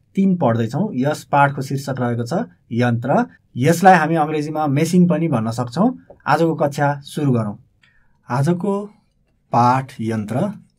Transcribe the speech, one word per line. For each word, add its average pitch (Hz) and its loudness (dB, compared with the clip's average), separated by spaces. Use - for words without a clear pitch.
तिन 190 2
पढ्दैछौँ। 120 0
यस 143 -2
पाठको 143 2
शीर्षक 135 -6
रहेको 120 -2
छ 180 -4
यन्त्र। 123 0
यसलाई 170 6
हामी 160 2
अङ्ग्रेजीमा 156 -2
मेसिन 160 4
पनि 165 0
भन्न 117 -2
सक्छौँ। 127 -2
आजको 156 2
कक्षा 143 -2
सुरु 147 -2
गरौँ। 107 -2
आजको 175 0
पाठ 127 2
यन्त्र, 110 -4